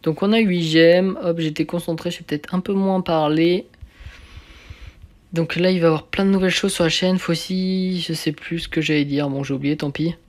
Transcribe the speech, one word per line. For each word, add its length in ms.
Donc 180
on 120
a 40
huit 240
gemmes. 600
Hop, 160
j'étais 260
concentré, 460
je 80
vais 40
peut-être 300
un 60
peu 140
moins 280
parler. 640
Donc 220
là, 160
il 80
va 60
y 20
avoir 180
plein 180
de 60
nouvelles 220
choses 220
sur 100
la 80
chaîne. 260
Faucille, 840
je 140
sais 200
plus 260
ce 80
que 140
j'allais 220
dire. 280
Bon, 120
j'ai 120
oublié, 220
tant 120
pis. 240